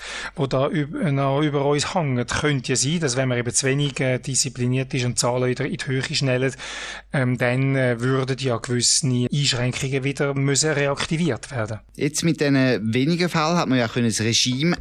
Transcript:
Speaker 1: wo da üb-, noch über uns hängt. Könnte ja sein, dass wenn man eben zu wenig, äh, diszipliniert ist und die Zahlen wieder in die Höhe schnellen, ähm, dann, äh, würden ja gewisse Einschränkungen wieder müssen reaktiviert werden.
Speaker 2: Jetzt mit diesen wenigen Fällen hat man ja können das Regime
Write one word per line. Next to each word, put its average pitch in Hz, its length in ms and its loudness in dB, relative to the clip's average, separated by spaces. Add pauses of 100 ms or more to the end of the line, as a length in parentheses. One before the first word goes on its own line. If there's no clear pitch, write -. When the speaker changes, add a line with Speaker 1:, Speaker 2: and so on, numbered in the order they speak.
(380)
Speaker 1:
wo 139 100 0
da 135 220 2
üb-, 156 420 -2
noch 139 300 2
über 143 240 0
uns 147 280 0
hängt. 131 380 0
Könnte 139 400 0
ja 127 60 2
sein, 156 240 0
dass 127 160 0
wenn 131 100 2
man 123 100 0
eben 120 160 -2
zu - 120 0
wenig, 139 340 0
äh, 131 200 2
diszipliniert 127 720 -2
ist 127 100 0
und 120 140 -2
die - 20 -4
Zahlen 127 300 2
wieder 127 160 -2
in 180 100 -4
die - 120 -8
Höhe 131 160 -2
schnellen, 131 520 0 (560)
ähm, 127 260 0
dann, 131 380 2
äh, 123 240 2
würden 127 400 0
ja 127 160 0
gewisse 120 520 0
Einschränkungen 127 1000 0
wieder 139 300 0
müssen 139 360 2
reaktiviert 143 800 0
werden. 110 300 -4 (140)
Speaker 2:
Jetzt - 280 -2
mit 165 160 2
diesen 131 540 2
wenigen 165 340 2
Fällen 165 300 2
hat 156 100 2
man 127 100 4
ja 117 120 2
können 120 180 0
das 107 140 0
Regime 127 600 2